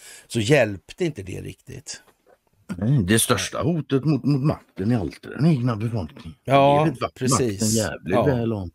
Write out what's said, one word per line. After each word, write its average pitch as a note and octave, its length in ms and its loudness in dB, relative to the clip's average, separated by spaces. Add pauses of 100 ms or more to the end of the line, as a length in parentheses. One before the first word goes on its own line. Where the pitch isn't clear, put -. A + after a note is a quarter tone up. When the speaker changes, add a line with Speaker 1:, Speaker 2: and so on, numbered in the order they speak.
(260)
Speaker 1:
så A2+ 140 -2
hjälpte A2+ 640 0
inte D3+ 180 -6
det F#2+ 180 -12
riktigt. - 600 -16 (760)
Speaker 2:
Nej, A2+ 260 2
det G#2 160 4
största - 440 -2
hotet C#3 420 -2
mot, D3 200 0
mot C3+ 180 0
makten A#2+ 500 -2
är B2 60 2
alltid - 320 -8
den - 160 -2
egna B2+ 300 2
befolkningen. G2+ 580 -6 (100)
Speaker 1:
Ja, C#3 400 4
Speaker 2:
Det D#3+ 60 2
vet B2 100 -10
va-, - 140 -4
Speaker 1:
precis. C3 260 2 (200)
Speaker 2:
makten A2 80 2
jävligt G2 460 -2
Speaker 1:
Ja. A2+ 100 4
Speaker 2:
väl A#2 280 0
om. F#2 220 -6